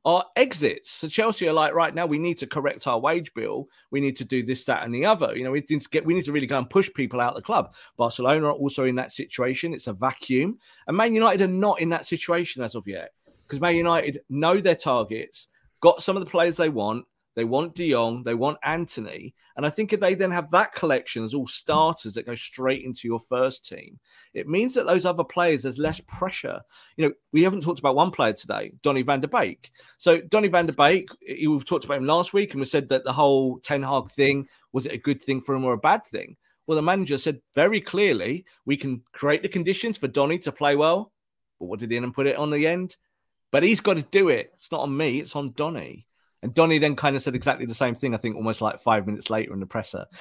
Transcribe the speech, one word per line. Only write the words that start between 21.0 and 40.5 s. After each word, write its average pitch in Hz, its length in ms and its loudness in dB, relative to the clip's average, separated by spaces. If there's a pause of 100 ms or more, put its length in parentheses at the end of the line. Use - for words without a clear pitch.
as 113 120 -6
all 135 100 -4
starters 156 680 0
that 113 100 -8
go 120 80 -10
straight 131 480 -4
into 123 260 -12
your 113 120 -2
first 131 440 -2
team, - 360 -18 (340)
it - 140 -8
means 214 260 0
that 254 140 0
those 180 180 4
other 175 180 0
players, 165 380 0
there's 123 160 -6
less 156 300 -2
pressure. - 520 -8 (360)
You 160 100 0
know, 143 80 0 (180)
we 156 120 6
haven't 190 180 2
talked 160 160 -2
about 139 160 2
one 160 160 4
player 113 240 0
today, - 480 -8
Donny 135 220 2
van 139 160 0
der 143 80 -2
Beek. 151 420 -2 (300)
So 170 200 6
Donny 208 280 2
van 170 180 4
der 160 80 -2
Beek, 151 360 4 (120)
he, - 240 -6
we've 151 180 2
talked 160 220 -2
about 143 140 -2
him 131 80 -2
last 170 260 2
week, 202 200 0
and 139 60 -6
we 135 60 -4
said 143 240 -2
that 131 140 2
the 127 100 -2
whole 135 460 2
Ten 143 240 -4
Hag 135 260 -4
thing, 139 380 2 (240)
was 131 160 -4
it - 60 -8
a 123 40 -6
good 135 240 -2
thing 135 180 -2
for 139 140 -6
him 131 100 -2
or 123 100 2
a 113 40 0
bad 165 300 2
thing? - 300 -10 (280)
Well, 156 120 0
the 151 40 2
manager 165 380 0
said 143 200 -4 (140)
very 180 280 4
clearly, 160 640 -2 (200)
"We 139 120 0
can 127 340 -6
create 151 320 0
the 196 40 -2
conditions 190 520 -2
for 143 80 -2
Donny 147 320 2
to 147 120 -6